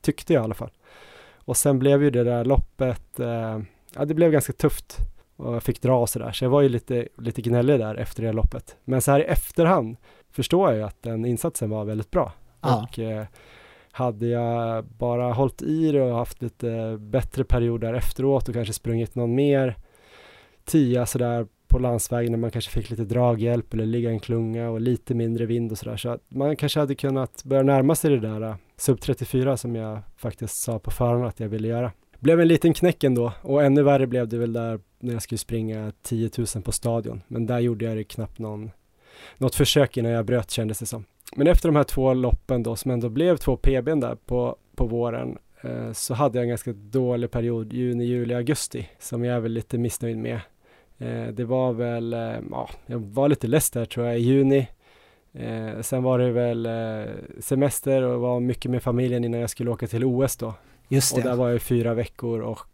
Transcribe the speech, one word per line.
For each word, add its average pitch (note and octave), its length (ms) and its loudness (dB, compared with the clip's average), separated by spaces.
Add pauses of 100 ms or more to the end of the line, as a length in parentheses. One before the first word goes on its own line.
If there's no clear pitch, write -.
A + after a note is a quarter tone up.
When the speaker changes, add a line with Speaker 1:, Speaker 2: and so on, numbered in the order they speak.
Speaker 1:
tyckte - 320 -2
jag C#3 80 4
i A2 40 0
alla G#2 100 -4
fall. - 160 -12 (720)
Och B2+ 120 -2
sen C#3 220 2
blev C#3 240 4
ju C#3+ 80 4
det A#2+ 140 2
där A#2+ 200 0
loppet, B2+ 760 0
eh, A2+ 400 -4 (340)
ja, C#3 100 -4
det D3+ 100 0
blev E3 160 6
ganska C#3 220 2
tufft. - 440 -2 (400)
Och B2 180 -6
jag A#2 80 -4
fick - 200 -4
dra B2+ 180 4
och A#2 80 2
sådär. A2+ 240 -6
Så - 120 -4
jag B2 60 2
var C#3+ 120 6
ju C3+ 60 8
lite, A#2+ 400 -2 (100)
lite B2 240 -6
gnällig A#2+ 360 4
där G#2+ 160 -4
efter - 280 -8
det A2+ 100 -2
loppet. - 520 -2
Men B2+ 180 0
så - 80 2
här C#3+ 100 6
i - 40 4
efterhand D#3+ 720 2 (340)
förstår F3 380 2
jag A#2 80 2
ju G#2+ 60 -2
att G2+ 200 -10
den A2+ 220 -4
insatsen A#2+ 460 -2
var G#2+ 140 -4
väldigt G#2+ 260 -6
bra. C3 220 0 (280)
Speaker 2:
Ja. B2 220 2
Speaker 1:
Och, A#2+ 160 -12
eh, A2 260 -6 (680)
hade A#2 340 -2
jag A#2 580 -2
bara A#2+ 480 -2
hållit B2+ 300 0
i D#3 300 0
det C#3 100 4
och A#2+ 140 0
haft A#2+ 260 -6
lite A2+ 580 -6
bättre A#2+ 440 -2
perioder A#2 500 0
efteråt C3 540 0
och A2+ 60 -4
kanske A2+ 200 -4
sprungit A#2 400 -4
någon A#2+ 200 -2
mer C3+ 420 2 (880)
tia B2 420 4
sådär A#2+ 400 -2 (220)
på C3 100 6
landsvägen A#2+ 540 0
när A#2 60 0
man A#2 120 -2
kanske - 200 -6
fick - 200 -4
lite A2+ 140 -4
draghjälp A#2 720 2
eller A2 120 0
ligga A#2 240 0
i - 20 0
en G#2+ 80 -2
klunga A#2 500 -2
och A2+ 100 -2
lite A#2+ 340 0
mindre A#2 320 0
vind A#2 260 -2
och G2+ 60 -6
sådär. A2+ 180 -8
Så A#2+ 120 -6
att A#2+ 200 -6
man C#3 280 -2
kanske D3 240 0
hade C#3 140 0
kunnat C3+ 500 -4
börja C3+ 180 4
närma C#3 320 6
sig D3+ 160 2
det B2+ 100 2
där, G#2+ 220 -6
eh, A2 120 -6 (220)
sub - 240 0
trettiofyra C3 560 -2
som A#2+ 200 -6
jag G#2+ 220 -6 (180)
faktiskt - 400 -8
sa A2+ 220 -4
på - 120 -8
förhand A#2+ 340 2
att A2+ 160 -6
jag A2 80 -6
ville A2 200 -4
göra. A#2 240 -2 (260)
Blev D#3+ 220 6
en E3 80 8
liten E3 260 6
knäck - 300 2
ändå A#2+ 280 2 (100)
och C#3 200 2
ännu C#3 200 6
värre C#3 240 6
blev A#2+ 220 0
det A#2 100 -4
väl A#2 140 -2
där A2+ 280 -4 (220)
när A#2+ 100 -4
jag A2+ 100 -4
skulle - 160 -6
springa A2 540 -4 (100)
tiotusen A2+ 600 -2
på A2+ 100 -4
Stadion. A#2 560 -2
Men A#2 180 -4
där A#2+ 120 0
gjorde A#2 260 0
jag A2 120 -4
det G#2+ 80 -6
knappt - 340 -10
någon, G#2+ 320 -10 (680)
något C3 160 0
försök C#3+ 420 4
innan A#2 160 0
jag A#2 140 0
bröt, A#2+ 240 0
kändes A2 280 -4
det A2+ 80 -8
som. A2+ 180 -10 (320)
Men C#3+ 100 4
efter E3+ 220 6
de D3+ 80 4
här C#3+ 80 6
två C3 300 2
loppen B2+ 480 0
då, A2+ 140 -4
som - 140 -4
ändå A#2+ 180 0
blev D#3 280 2
två C3 200 0
P C3 260 4
B:n D3+ 180 0
där A#2+ 140 -2
på, B2 420 -4 (200)
på B2 100 2
våren, A#2 520 -4 (220)
eh, A#2+ 320 -8
så - 220 -6
hade B2 240 0
jag B2 40 0
en A#2+ 60 0
ganska A#2+ 240 -4
dålig A#2+ 580 -2
period, A#2 420 -4
juni, B2 320 -2
juli, A#2+ 300 -2
augusti, B2 540 -4 (100)
som A#2+ 260 -6
jag B2 120 -2
är A#2 40 -2
väl A2+ 120 -4
lite A#2 260 -6
missnöjd A#2 400 -4
med. A#2 220 -6 (580)
Eh, A#2 280 -8
det A#2 180 -6
var B2+ 280 0
väl, A#2 400 -4
eh, A2+ 240 -6 (140)
ja, A#2+ 200 -8 (160)
jag A#2+ 120 -6
var A2+ 300 0
lite C#3 180 0
less C#3 240 2
där A#2 140 -4
tror A#2+ 220 -4
jag A#2+ 120 0
i A#2+ 40 2
juni. C3+ 460 4 (640)
Eh, A2+ 480 -8
sen B2+ 220 -2
var B2+ 160 4
det B2 120 4
väl, A#2 360 0
eh, A2 480 -6 (260)
semester C3+ 640 2
och B2 180 0
var B2 200 0
mycket B2 300 -2
med B2 120 -2
familjen B2 420 0
innan A#2 160 -2
jag A#2 100 -4
skulle A#2+ 200 -4
åka A#2 160 -4
till A#2 180 -2
O B2+ 180 2
S C3 140 0
då. A2+ 180 -8 (380)
Speaker 2:
Just C3 220 2
det. B2+ 60 0
Speaker 1:
Och B2 80 0
där B2 80 0
var B2 120 2
jag A#2+ 80 2
i A2+ 40 0
fyra A#2 340 0
veckor A#2 460 -4
och, A2+ 320 -10